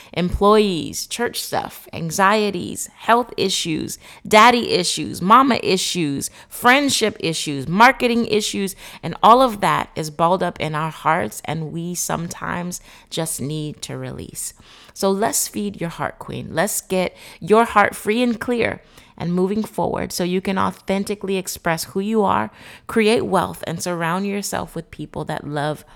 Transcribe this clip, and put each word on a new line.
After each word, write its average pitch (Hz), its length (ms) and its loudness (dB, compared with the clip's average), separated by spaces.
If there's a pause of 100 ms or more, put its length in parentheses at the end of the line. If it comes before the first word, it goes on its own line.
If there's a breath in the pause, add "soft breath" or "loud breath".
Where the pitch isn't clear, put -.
(140 loud breath)
employees, 190 960 2
church - 340 -6
stuff, - 500 -6
anxieties, 196 1040 0
health 240 400 2
issues, - 640 -2 (280 loud breath)
daddy 233 460 6
issues, - 500 -2
mama 240 420 6
issues, 165 680 0 (180 loud breath)
friendship 247 720 2
issues, 143 480 -4
marketing 233 600 4
issues, 202 480 -2 (280 loud breath)
and 165 180 -6
all 233 200 10
of 226 200 2
that 156 340 0
is 156 160 -6
balled 175 320 2
up 175 180 -4
in 156 140 -2
our 156 160 -2
hearts, 180 540 -2
and 156 260 -6
we 170 240 -6
sometimes 175 840 -6 (300 loud breath)
just - 320 -6
need 151 400 -6
to 131 160 -10
release. - 560 -10 (400 loud breath)
So 196 180 0
let's - 380 -2
feed 208 320 -6
your 170 80 -6
heart, - 300 -6
queen. - 360 -10
Let's 180 240 0
get - 380 -2 (240 loud breath)
your 214 240 4
heart - 300 2
free 226 280 0
and 240 160 0
clear 233 420 -2 (360 loud breath)
and 175 160 -4
moving 190 300 0
forward - 480 -4
so - 120 -4
you 180 180 0
can 190 160 -2
authentically 196 800 -4
express 170 480 -4
who - 140 -6
you 214 240 0
are, 208 280 0 (360 loud breath)
create 226 380 2
wealth, 185 400 -2
and 170 160 -6
surround 175 460 -2
yourself 196 480 -6
with 165 160 -10
people 151 340 -10
that 156 220 -6
love 147 380 -4 (100)